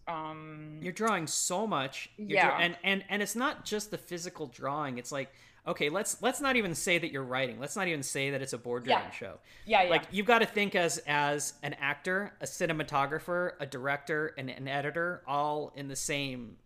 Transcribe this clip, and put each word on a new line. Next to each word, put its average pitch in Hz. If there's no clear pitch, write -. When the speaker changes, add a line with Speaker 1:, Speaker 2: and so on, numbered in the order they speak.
Speaker 1:
um, 156
Speaker 2:
You're 175
drawing 190
so 180
much. 143
You're 208
Speaker 1:
Yeah. 175
Speaker 2:
dra-, 147
and, 175
and, 196
and 202
it's 202
not 277
just 208
the 165
physical 165
drawing. 135
It's -
like, 135
okay, 160
let's, 196
let's 262
not 269
even 202
say 175
that 160
you're 135
writing. 123
Let's 139
not 190
even 156
say 139
that 135
it's 131
a 123
board 123
Speaker 1:
Yeah. -
Speaker 2:
driven -
show. 92
Speaker 1:
Yeah, 208
yeah. 180
Speaker 2:
Like, 160
you've 196
gotta 226
think 202
as, 170
as 147
an 143
actor, 185
a 143
cinematographer, 156
a 147
director, 143
and 131
an 135
editor, 151
all 147
in 139
the 135
same 131